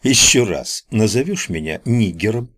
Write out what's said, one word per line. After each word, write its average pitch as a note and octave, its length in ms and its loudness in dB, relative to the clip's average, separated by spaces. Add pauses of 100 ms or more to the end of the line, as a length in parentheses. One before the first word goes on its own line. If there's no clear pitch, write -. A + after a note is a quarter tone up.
Еще B2+ 420 4
раз D#2+ 460 -6
назовешь A#2 580 0
меня D#2+ 360 -6
нигером A2 720 -2